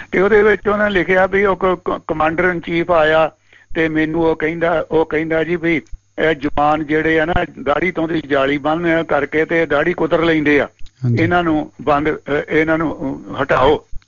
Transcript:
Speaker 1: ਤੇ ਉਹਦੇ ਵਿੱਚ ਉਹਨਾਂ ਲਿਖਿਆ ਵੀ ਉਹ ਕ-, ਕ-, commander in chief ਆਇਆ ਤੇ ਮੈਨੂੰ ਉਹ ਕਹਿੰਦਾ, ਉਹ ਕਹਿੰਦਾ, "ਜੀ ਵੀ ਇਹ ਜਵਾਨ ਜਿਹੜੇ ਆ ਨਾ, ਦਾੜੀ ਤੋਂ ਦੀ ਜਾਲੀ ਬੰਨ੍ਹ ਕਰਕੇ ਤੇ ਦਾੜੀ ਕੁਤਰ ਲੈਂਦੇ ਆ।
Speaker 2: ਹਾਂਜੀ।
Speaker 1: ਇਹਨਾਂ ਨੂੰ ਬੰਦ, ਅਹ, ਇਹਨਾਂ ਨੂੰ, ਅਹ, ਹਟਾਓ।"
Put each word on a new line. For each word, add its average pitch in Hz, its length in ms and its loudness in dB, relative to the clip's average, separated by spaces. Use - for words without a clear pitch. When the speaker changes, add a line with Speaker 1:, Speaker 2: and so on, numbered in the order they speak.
Speaker 1:
ਤੇ - 80 0
ਉਹਦੇ 208 240 4
ਵਿੱਚ 208 240 2
ਉਹਨਾਂ 208 220 0
ਲਿਖਿਆ 185 360 2
ਵੀ 196 200 2
ਉਹ 185 100 2
ਕ-, 180 300 0
ਕ-, 175 160 -4
commander 160 400 0
in 175 60 -4
chief 165 360 -2
ਆਇਆ 156 380 4
ਤੇ 160 140 0
ਮੈਨੂੰ 156 340 0
ਉਹ 160 120 2
ਕਹਿੰਦਾ, 165 560 -2
ਉਹ 160 140 2
ਕਹਿੰਦਾ, 160 380 -2
"ਜੀ 170 120 -2
ਵੀ 165 260 0
ਇਹ 156 160 2
ਜਵਾਨ 147 500 0
ਜਿਹੜੇ 156 340 0
ਆ 156 60 0
ਨਾ, 180 200 0
ਦਾੜੀ 147 280 -2
ਤੋਂ 160 160 -4
ਦੀ 160 220 -4
ਜਾਲੀ 139 280 0
ਬੰਨ੍ਹ 165 460 0
ਕਰਕੇ 151 420 -2
ਤੇ 165 200 0
ਦਾੜੀ 151 280 0
ਕੁਤਰ 165 300 0
ਲੈਂਦੇ 151 360 2
ਆ। 117 80 0
Speaker 2:
ਹਾਂਜੀ। 120 180 2
Speaker 1:
ਇਹਨਾਂ 175 200 2
ਨੂੰ 156 280 -2
ਬੰਦ, 147 280 0
ਅਹ, 147 420 -4
ਇਹਨਾਂ 160 260 2
ਨੂੰ, 156 200 -4
ਅਹ, 135 460 -8
ਹਟਾਓ।" 147 420 2